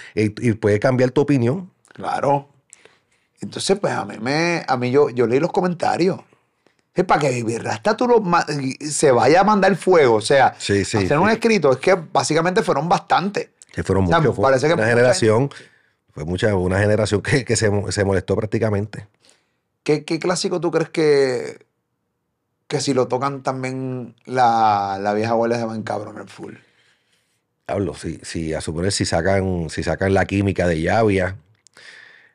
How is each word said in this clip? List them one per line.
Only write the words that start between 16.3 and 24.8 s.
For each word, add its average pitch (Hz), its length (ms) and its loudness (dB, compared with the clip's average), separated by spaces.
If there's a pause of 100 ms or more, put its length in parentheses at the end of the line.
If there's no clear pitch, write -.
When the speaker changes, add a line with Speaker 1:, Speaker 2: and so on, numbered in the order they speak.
Speaker 1:
una 90 240 0
generación 104 440 0
que, 131 200 0
que 117 120 -2
se, 107 160 2 (200)
se 101 140 -2
molestó 95 300 0
prácticamente. 107 720 -4 (720)
Speaker 2:
¿Qué, 151 240 -2
qué 165 140 -6
clásico 180 420 -4
tú 170 80 -2
crees 160 200 -2
que, 139 760 0 (1000)
que 147 120 -4
si 135 140 -2
lo 123 140 2
tocan 135 340 -4
también 131 720 -8 (120)
la, 113 760 2